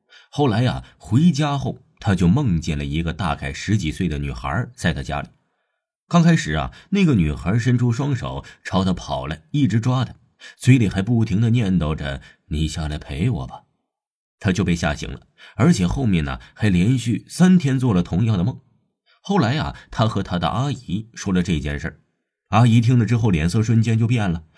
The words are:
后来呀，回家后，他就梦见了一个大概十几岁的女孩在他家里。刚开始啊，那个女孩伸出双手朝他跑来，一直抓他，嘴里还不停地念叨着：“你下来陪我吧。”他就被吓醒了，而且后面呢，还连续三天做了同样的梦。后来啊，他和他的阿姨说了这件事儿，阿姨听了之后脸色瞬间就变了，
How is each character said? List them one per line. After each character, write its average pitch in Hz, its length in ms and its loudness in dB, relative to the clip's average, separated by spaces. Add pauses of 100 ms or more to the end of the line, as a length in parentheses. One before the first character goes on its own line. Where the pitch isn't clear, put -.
(320)
后 143 160 0
来 110 160 2
呀， 65 200 -2 (140)
回 160 340 2
家 143 260 0
后， 123 280 -8 (140)
他 98 160 0
就 87 120 2
梦 101 320 2
见 80 160 -6
了 73 80 -6
一 71 200 -4
个 80 100 -4
大 80 220 -4
概 69 180 -8
十 98 240 -2
几 80 140 -2
岁 90 180 -4
的 73 80 -6
女 69 140 -6
孩 69 420 -6
在 85 200 -2
他 71 100 -8
家 71 180 -8
里。 - 80 -12 (800)
刚 170 160 4
开 170 120 6
始 151 180 -2
啊， 71 200 -4 (160)
那 196 160 2
个 151 80 4
女 82 180 2
孩 82 280 -2
伸 123 180 0
出 123 160 0
双 135 220 -4
手 67 280 -8 (200)
朝 95 200 -2
他 92 100 0
跑 69 340 -8
来， 78 240 -10
一 143 160 0
直 101 120 0
抓 127 240 0
他， 113 120 -12 (420)
嘴 127 220 6
里 107 100 2
还 95 140 -2
不 113 200 0
停 90 160 -2
地 117 120 2
念 98 280 2
叨 78 140 -2
着 71 260 -8 (300)
：“你 78 180 -2
下 78 200 -6
来 76 100 -6
陪 76 320 -4
我 69 180 -6
吧。” - 180 -18 (760)
他 98 120 0
就 95 120 0
被 87 120 0
吓 78 200 -2
醒 - 140 -10
了， 62 180 -14 (280)
而 160 160 4
且 - 140 2
后 139 200 -2
面 90 200 2
呢， 65 140 -8 (160)
还 110 120 0
连 98 300 2
续 113 320 -4
三 185 300 6
天 135 200 0
做 123 140 2
了 90 80 2
同 90 240 -2
样 110 120 2
的 87 60 0
梦。 113 160 -4 (640)
后 202 160 -2
来 139 220 2
啊， 73 180 -6 (140)
他 113 160 0
和 101 160 -2
他 90 160 -4
的 85 100 0
阿 135 220 -2
姨 104 420 -8
说 - 180 -6
了 90 120 2
这 85 160 -2
件 71 200 -6
事 73 100 -8
儿， - 100 -16 (480)
阿 113 180 6
姨 117 140 6
听 120 180 4
了 117 80 4
之 120 120 0
后 113 120 0
脸 85 200 2
色 110 120 0
瞬 113 220 2
间 113 160 0
就 113 80 0
变 107 240 0
了， 82 140 -6 (120)